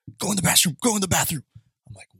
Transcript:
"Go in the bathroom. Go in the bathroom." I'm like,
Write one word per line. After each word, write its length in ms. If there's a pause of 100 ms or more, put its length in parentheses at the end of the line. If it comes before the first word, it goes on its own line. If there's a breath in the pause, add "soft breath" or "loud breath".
(200)
"Go 120
in 40
the 60
bathroom. 400
Go 140
in 60
the 60
bathroom." 360 (440)
I'm 80
like, 140 (100)